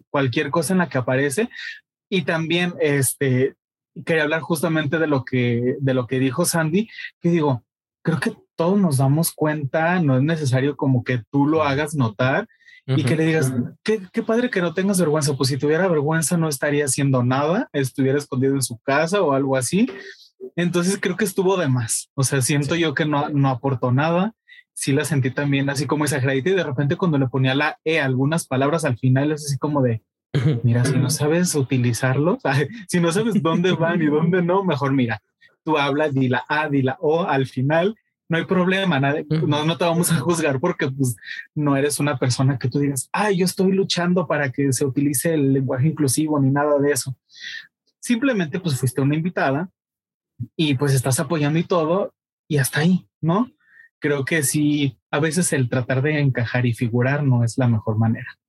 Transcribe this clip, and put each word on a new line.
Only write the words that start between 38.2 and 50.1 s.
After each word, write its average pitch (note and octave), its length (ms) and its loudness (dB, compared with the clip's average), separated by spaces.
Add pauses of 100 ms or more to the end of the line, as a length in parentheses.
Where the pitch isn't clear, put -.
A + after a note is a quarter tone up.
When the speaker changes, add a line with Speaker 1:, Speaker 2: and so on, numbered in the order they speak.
Speaker 1:
no E3 80 0
hay D#3+ 80 -2
problema, F#3 540 0
nadie, D3 300 0
Speaker 2:
Ujú. D#3 180 0
Speaker 1:
no, D3 160 0
no E3 140 0
te F3+ 80 0
vamos E3+ 260 2
a E3 40 2
juzgar D#3 440 0
porque, E3 300 -2
pues, C3 260 -2 (380)
no C#3+ 240 0
eres C#3+ 220 0
una D3 180 0
persona C3 400 0
que C3 100 -4
tú C#3+ 120 -2
digas, C#3+ 340 -2
'Ay, G3+ 240 0
yo F#3 80 2
estoy F#3+ 280 2
luchando F3+ 520 0
para D3 260 -2
que C#3 220 0
se D3 120 0
utilice C#3+ 500 0
el C#3 180 2
lenguaje C3+ 360 0
inclusivo'", D3+ 500 0
ni C3+ 100 4
nada C#3+ 300 2
de C#3+ 120 2
eso. C3+ 240 -4 (840)
Simplemente, A3 600 0
pues, D#3 200 -2
fuiste C3 220 -2
una C#3+ 140 2
invitada E3 540 -2 (840)